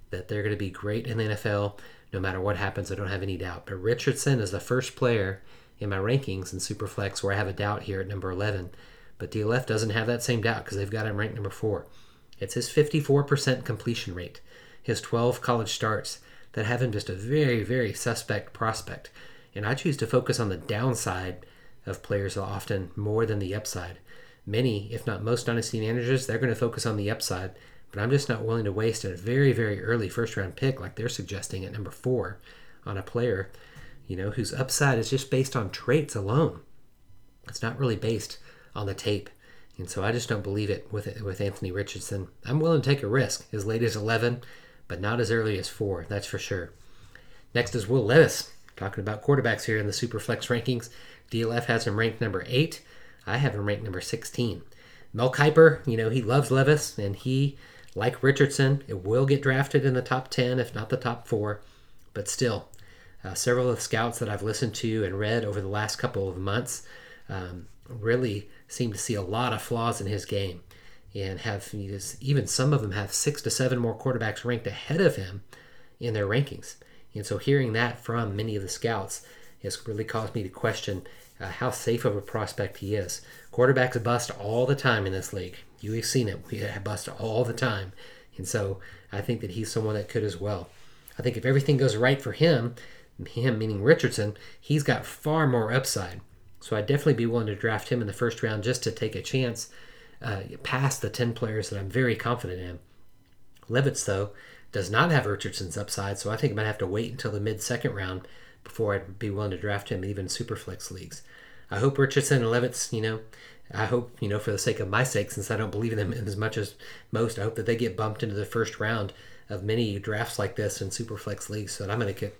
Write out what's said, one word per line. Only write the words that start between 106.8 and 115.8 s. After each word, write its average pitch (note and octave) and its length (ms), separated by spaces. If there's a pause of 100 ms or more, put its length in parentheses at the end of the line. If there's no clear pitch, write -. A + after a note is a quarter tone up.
wait A2 240
until - 220
the G2+ 80
mid-second A2 540
round F#2+ 340 (360)
before G#2 300
I'd F#2+ 240
be G#2+ 120
willing G#2 200
to F2+ 80
draft G2+ 300
him, F#2+ 160
even G2 240
super - 280
flex - 340
leagues. F2+ 320 (480)
I G2 80
hope C3+ 200
Richardson C3+ 440
and A2+ 80
Levitt's, B2 420
you A2 80
know, A2 200 (520)
I G#2+ 140
hope, A#2+ 340
you G#2+ 80
know, G#2 100
for A2 120
the G2+ 80
sake - 220
of F#2+ 80
my A2 160
sake, G#2 260
since - 200
I A2 60
don't G#2 140
believe A2+ 220